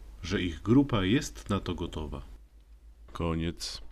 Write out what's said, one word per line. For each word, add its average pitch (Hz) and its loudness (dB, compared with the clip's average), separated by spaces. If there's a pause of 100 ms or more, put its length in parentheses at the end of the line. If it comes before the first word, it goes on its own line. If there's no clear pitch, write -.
(240)
że 90 0
ich 82 -2
grupa 117 6
jest 131 0
na 98 2
to 87 -2
gotowa. 78 -6 (920)
Koniec. 82 -2 (100)